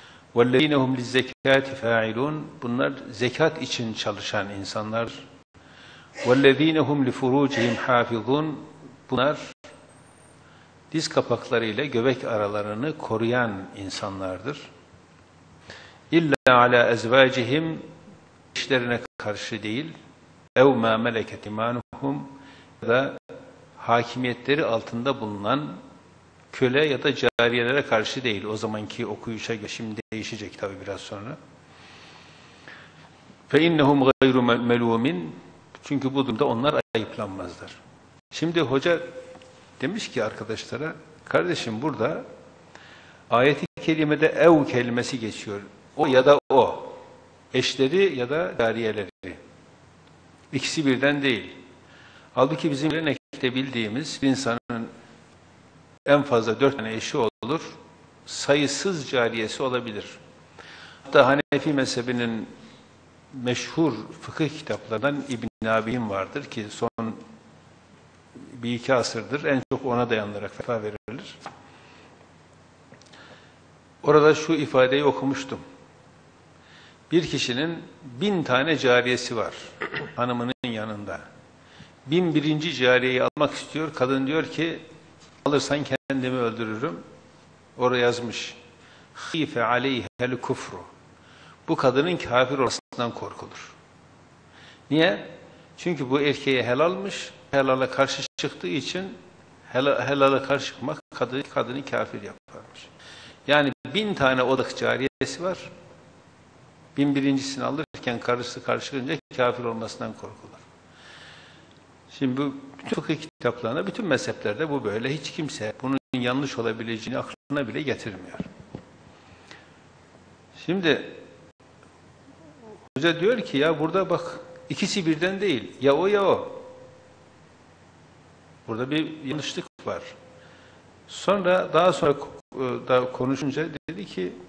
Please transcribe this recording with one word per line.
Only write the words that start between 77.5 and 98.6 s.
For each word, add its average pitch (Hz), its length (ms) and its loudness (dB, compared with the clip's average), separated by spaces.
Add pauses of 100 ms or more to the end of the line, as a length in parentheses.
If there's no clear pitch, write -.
bin 156 400 -2
tane 135 340 2
cariyesi 123 580 4
var 98 180 -2 (640)
hanımının 120 380 -2 (120)
yanında. 104 540 -8 (880)
Bin 165 300 2
birinci 151 380 0
cariyeyi 127 500 4
almak 139 300 0
istiyor. 151 400 -8
Kadın 135 340 2
diyor 151 180 0
ki, 160 340 -4 (640)
'Alırsan 143 380 2
kendimi 127 540 -2
öldürürüm.'" 117 640 -4 (760)
Orada 123 200 2
yazmış, 120 600 0 (580)
"Khife 135 480 -2
aleyhel 123 800 0
kufru." - 420 -6 (840)
Bu 165 80 0
kadının 143 420 4
kafir 127 400 2
olmasından 120 540 -2
korkulur. - 640 -14 (1160)
Niye? 170 360 2 (500)
Çünkü 143 320 -4
bu 143 120 2
erkeğe 135 420 2
helalmiş, 170 680 -2 (200)
helala 131 400 2
karşı 135 300 0 (160)
çıktığı - 300 -6